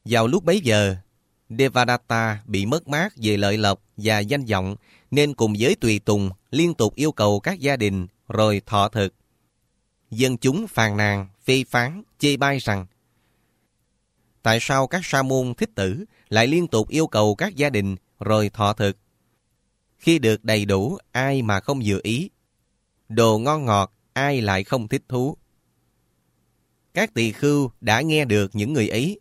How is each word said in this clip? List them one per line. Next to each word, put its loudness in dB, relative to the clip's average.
Vào 2
lúc 0
bấy 2
giờ, 2
Devadatta 0
bị -2
mất -2
mát -2
về 0
lợi 0
lộc 0
và 0
danh -2
vọng, -2
nên 2
cùng 2
với 2
tùy 0
tùng 0
liên 0
tục 0
yêu -2
cầu 2
các -6
gia -2
đình -2
rồi 0
thọ 0
thực. -2
Dân 0
chúng -2
phàn -2
nàn, 0
phê 0
phán, -4
chê 0
bai 0
rằng, -4
"Tại 2
sao 0
các -4
sa 0
môn 0
thích -4
tử -4
lại 2
liên 0
tục 0
yêu 0
cầu 2
các -6
gia 0
đình -2
rồi 0
thọ -2
thực? -2
Khi 2
được 0
đầy 0
đủ, -2
ai 0
mà 0
không -4
vừa 0
ý? -4
Đồ 4
ngon -2
ngọt, 2
ai 0
lại 0
không -4
thích -2
thú?" -4
Các -2
tỳ 0
khưu 0
đã 0
nghe 0
được 2
những -2
người 0
ấy -4